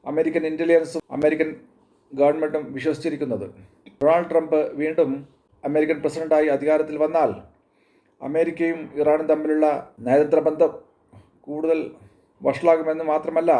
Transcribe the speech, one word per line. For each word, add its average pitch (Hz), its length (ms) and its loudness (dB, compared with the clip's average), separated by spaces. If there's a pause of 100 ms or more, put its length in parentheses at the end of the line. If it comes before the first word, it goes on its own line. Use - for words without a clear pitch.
അമേരിക്കൻ 156 440 -2
ഇന്റലിജൻസും 165 520 0 (160)
അമേരിക്കൻ 151 320 2 (600)
ഗവൺമെൻറ്റും 147 540 0 (100)
വിശ്വസിച്ചിരിക്കുന്നത്. 139 720 -4 (540)
ഡൊണാൾഡ് 165 300 2
ട്രംപ് 160 280 0 (220)
വീണ്ടും 156 300 0 (520)
അമേരിക്കൻ 151 400 0
പ്രസിഡന്റായി 156 540 0
അധികാരത്തിൽ 151 480 0
വന്നാൽ 156 280 0 (880)
അമേരിക്കയും 165 580 -2 (220)
ഇറാനും 151 320 2
തമ്മിലുള്ള 156 320 2 (420)
നയതന്ത്ര 147 420 4
ബന്ധം 156 220 2 (760)
കൂടുതൽ 156 340 -2 (600)
വഷളാകുമെന്ന് 160 720 0
മാത്രമല്ല 165 460 0